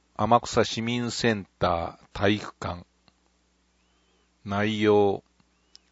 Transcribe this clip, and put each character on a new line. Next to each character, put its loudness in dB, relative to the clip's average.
天 4
草 0
市 -6
民 -4
セ 0
ン -8
タ -2
ー -20
体 2
育 -10
館。 -10
内 -2
容、 4